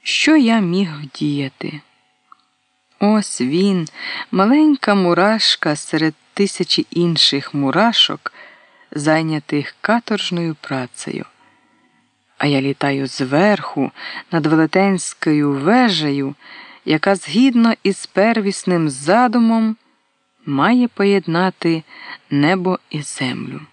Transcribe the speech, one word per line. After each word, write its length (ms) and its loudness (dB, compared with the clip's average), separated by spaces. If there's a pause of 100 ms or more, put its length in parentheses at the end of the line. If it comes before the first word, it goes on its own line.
Що 320 2
я 240 4
міг 300 0 (120)
вдіяти? 800 -6 (1160)
Ось 420 0
він, 460 0 (440)
маленька 640 2
мурашка 800 0
серед 380 -2 (200)
тисячі 580 -2
інших 640 0
мурашок, 800 0 (580)
зайнятих 920 -2
каторжною 800 -2
працею. 640 -8 (1160)
А 60 0
я 140 2
літаю 460 -2
зверху, 840 0 (400)
над 140 0
велетенською 1040 2
вежею, 840 0 (500)
яка 300 2
згідно 580 2 (100)
із 220 -2
первісним 840 0
задумом 880 2 (680)
має 420 2
поєднати 960 0 (460)
небо 500 0 (100)
і 120 -8
землю. 600 -8 (120)